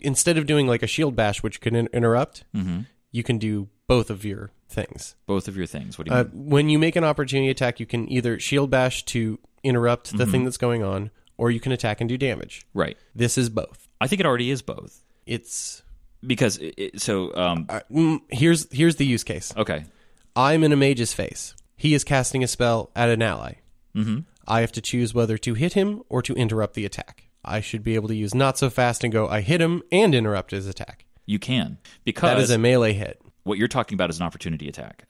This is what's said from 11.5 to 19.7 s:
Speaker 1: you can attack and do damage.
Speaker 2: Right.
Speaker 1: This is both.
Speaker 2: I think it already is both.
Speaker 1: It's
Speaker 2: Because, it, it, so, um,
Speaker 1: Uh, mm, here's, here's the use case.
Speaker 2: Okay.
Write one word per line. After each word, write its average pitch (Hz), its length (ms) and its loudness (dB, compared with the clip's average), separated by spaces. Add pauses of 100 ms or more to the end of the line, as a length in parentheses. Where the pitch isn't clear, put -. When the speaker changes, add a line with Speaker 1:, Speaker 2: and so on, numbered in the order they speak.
Speaker 1:
you 117 80 0
can 131 140 -2
attack 110 280 -2
and 120 80 0
do 123 100 -2
damage. 120 560 -6
Speaker 2:
Right. 87 220 -2 (180)
Speaker 1:
This 117 220 0
is 123 120 2
both. - 400 -8 (120)
Speaker 2:
I 117 60 0
think 185 140 0
it 180 60 2
already 123 240 2
is 135 120 -4
both. - 380 -12 (260)
Speaker 1:
It's - 560 -8 (420)
Speaker 2:
Because, 127 340 0
it, 78 180 -10
it, 98 240 -8
so, 95 360 -2
um, 87 320 0
Speaker 1:
Uh, 107 120 -8 (100)
mm, 156 300 2 (100)
here's, 156 420 2
here's 156 240 4
the 143 100 2
use 120 180 0
case. - 320 -8
Speaker 2:
Okay. 90 280 -2 (520)